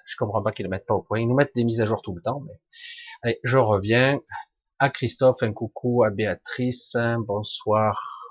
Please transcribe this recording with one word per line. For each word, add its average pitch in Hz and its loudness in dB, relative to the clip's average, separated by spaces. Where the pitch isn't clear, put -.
je - -14
comprends 104 -2
pas 107 -2
qu'ils - -8
le 92 -6
mettent 95 -6
pas - 0
au 98 2
point. 107 -4
Ils 117 0
nous 123 2
mettent 139 2
des 120 2
mises 113 0
à 110 2
jour 107 0
tout 92 -8
le 85 -14
temps, 135 -4
mais - -18
allez, 117 -2
je 127 2
reviens. 117 4
À 139 4
Christophe, 127 2
un 110 0
coucou, 120 0
à 107 2
Béatrice, 107 -4
un 117 0
bonsoir. 107 0